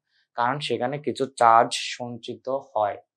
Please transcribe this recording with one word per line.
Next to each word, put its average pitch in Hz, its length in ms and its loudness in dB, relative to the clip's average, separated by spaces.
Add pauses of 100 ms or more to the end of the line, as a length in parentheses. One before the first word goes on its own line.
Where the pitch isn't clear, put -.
(340)
কারণ 120 240 -2
সেখানে 131 400 -4
কিছু 135 280 -4
চার্জ 120 460 6
সঞ্চিত 120 760 -10
হয়। 107 480 -4 (200)